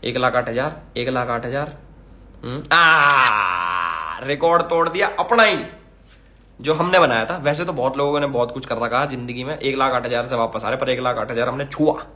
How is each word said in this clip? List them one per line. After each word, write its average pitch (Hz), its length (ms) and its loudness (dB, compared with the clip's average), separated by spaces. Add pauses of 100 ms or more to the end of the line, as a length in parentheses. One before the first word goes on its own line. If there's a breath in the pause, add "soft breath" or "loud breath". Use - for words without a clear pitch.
एक 123 140 -4
लाख 123 180 0
आठ 120 140 0
हजार, 131 320 -4 (160)
एक 123 120 -4
लाख 123 180 -2
आठ 120 180 -4
हजार। 143 320 -8 (680)
हम्म, 131 180 -8 (100)
आ, 92 1500 2
record 151 420 2
तोड़ 165 280 0
दिया 185 180 0
अपना 233 360 2
ही, 185 220 2 (960 soft breath)
जो 147 120 0
हमने 180 260 4
बनाया 120 260 4
था। 180 120 -6
वैसे 151 280 0
तो 151 80 -6
बहुत 131 240 -2
लोगों 143 220 0
ने 147 80 0
बहुत 120 240 0
कुछ 131 140 -10
कर 117 120 -4
रखा 120 240 0
है 147 60 0
जिंदगी 123 360 -8
में, 147 160 -8
एक 131 160 -2
लाख 135 180 2
आठ 123 120 -2
हजार 120 200 -2
से 127 100 -4
वापस 113 300 -2
आ 107 40 -2
रहे, 120 80 -2
पर 131 120 -2
एक 123 100 0
लाख 123 180 -2
आठ 110 140 -6
हजार 120 180 -2
हमने 139 160 -6
छुआ। - 400 -2 (100)